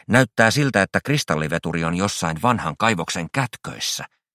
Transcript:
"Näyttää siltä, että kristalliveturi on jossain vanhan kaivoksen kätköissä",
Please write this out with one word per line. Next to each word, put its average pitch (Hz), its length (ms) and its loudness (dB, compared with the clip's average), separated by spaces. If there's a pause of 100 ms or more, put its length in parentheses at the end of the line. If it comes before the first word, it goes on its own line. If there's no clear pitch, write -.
"Näyttää 113 420 4
siltä, 131 320 2
että 95 220 0
kristalliveturi 82 800 -2
on 85 100 -2
jossain 87 480 -2
vanhan 92 360 0
kaivoksen 92 540 -2
kätköissä", - 720 -6 (300)